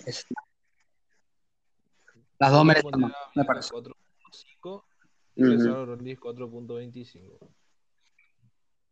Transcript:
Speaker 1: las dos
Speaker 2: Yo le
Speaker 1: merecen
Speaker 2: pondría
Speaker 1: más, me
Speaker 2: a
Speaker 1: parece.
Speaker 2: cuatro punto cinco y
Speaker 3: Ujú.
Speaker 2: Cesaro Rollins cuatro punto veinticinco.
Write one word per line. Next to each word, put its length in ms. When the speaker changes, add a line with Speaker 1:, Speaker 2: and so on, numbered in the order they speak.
Speaker 1:
las 120
dos 80
Speaker 2:
Yo 0
le 60
Speaker 1:
merecen 260
Speaker 2:
pondría 180
Speaker 1:
más, 80
me 80
Speaker 2:
a 40
Speaker 1:
parece. 240
Speaker 2:
cuatro 240
punto 420
cinco 480
y 80
Speaker 3:
Ujú. 80
Speaker 2:
Cesaro 340
Rollins 340
cuatro 300
punto 240
veinticinco. 640